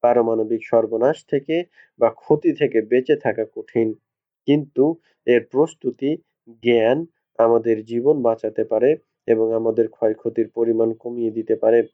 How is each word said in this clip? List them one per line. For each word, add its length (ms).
পারমাণবিক 640
সর্বনাশ 600
থেকে 380
বা 100
ক্ষতি 440
থেকে 280
বেঁচে 340
থাকা 300
কঠিন, 380
কিন্তু 500
এর 200
প্রস্তুতি, 720
জ্ঞান 560
আমাদের 480
জীবন 360
বাঁচাতে 420
পারে 340
এবং 260
আমাদের 340
ক্ষয়ক্ষতির 600
পরিমাণ 440
কমিয়ে 380
দিতে 240
পারে। 380